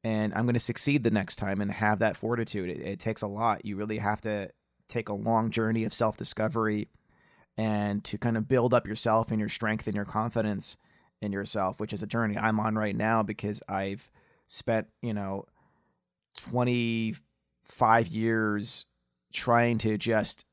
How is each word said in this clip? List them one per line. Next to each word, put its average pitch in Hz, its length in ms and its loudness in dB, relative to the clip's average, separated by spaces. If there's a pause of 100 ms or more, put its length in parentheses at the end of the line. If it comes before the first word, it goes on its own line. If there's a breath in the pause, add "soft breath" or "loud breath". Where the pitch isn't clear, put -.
And 107 300 0
I'm 117 140 0
gonna 120 120 4
succeed 139 440 2
the 113 80 4
next 98 260 0
time," 98 240 -2
and 101 100 -2
have 107 280 2
that 107 180 2
fortitude. 110 520 -2
It, 80 120 -6
it 95 180 -6
takes - 220 -4
a 107 60 -6
lot. 104 380 -2
You 101 120 -6
really 107 220 -4
have 104 220 0
to 104 280 -4 (400)
take 113 180 -4
a 104 60 -4
long 113 380 2
journey 113 340 2
of 107 80 -6
self-discovery 107 960 0 (680 soft breath)
and 104 480 0
to 101 120 -6
kind 117 200 0
of 107 100 -2
build 123 260 4
up 120 140 4
yourself 110 440 2
and 110 80 2
your 104 100 -2
strength 110 380 -2
and 104 80 -2
your 101 100 -2
confidence 110 720 -2 (440 soft breath)
in 104 120 -4
yourself, 98 460 -2
which 107 140 -6
is 90 100 -6
a 104 40 -8
journey 107 300 0
I'm 110 220 2
on 107 160 0
right 107 200 0
now 113 280 2
because 101 460 -6
I've 98 400 -6 (380 soft breath)
spent, 110 400 -2 (140)
you 117 120 -4
know, 98 320 -6 (880)
twenty-five 117 1700 2
years 110 760 0 (480)
trying 120 460 4
to 110 180 2
just 110 560 0